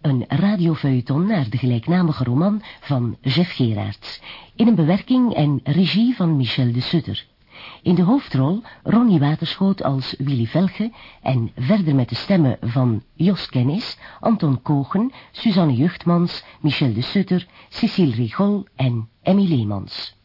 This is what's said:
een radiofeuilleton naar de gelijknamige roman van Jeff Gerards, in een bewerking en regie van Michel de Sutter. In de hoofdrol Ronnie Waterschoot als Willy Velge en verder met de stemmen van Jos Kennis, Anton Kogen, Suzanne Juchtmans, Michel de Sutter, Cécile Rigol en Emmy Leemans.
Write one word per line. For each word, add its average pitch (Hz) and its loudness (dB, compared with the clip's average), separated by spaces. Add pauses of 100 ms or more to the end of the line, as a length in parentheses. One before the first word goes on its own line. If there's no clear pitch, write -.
een 135 0
radiofeuilleton 160 0
naar 165 0
de 123 -4
gelijknamige 131 0
roman 170 0 (180)
van 120 -2
Jeff 151 0
Gerards, 104 -4 (360)
in 240 4
een 233 6
bewerking 202 2
en 147 2
regie 180 2
van 165 0
Michel 123 0
de 120 -2
Sutter. - -4 (560)
In 180 2
de 180 2
hoofdrol 185 0 (200)
Ronnie 226 4
Waterschoot 156 0
als 131 -4
Willy 135 -2
Velge 190 -2 (300)
en 117 -2
verder 156 0
met 127 2
de - -6
stemmen 160 2
van 120 0 (120)
Jos 175 0
Kennis, 143 -2 (220)
Anton 165 0
Kogen, 175 -2 (200)
Suzanne 170 2
Juchtmans, 170 0 (160)
Michel 131 0
de 113 -4
Sutter, 180 -2 (220)
Cécile 170 0
Rigol 190 -2 (100)
en 120 -2 (140)
Emmy 196 2
Leemans. 104 -4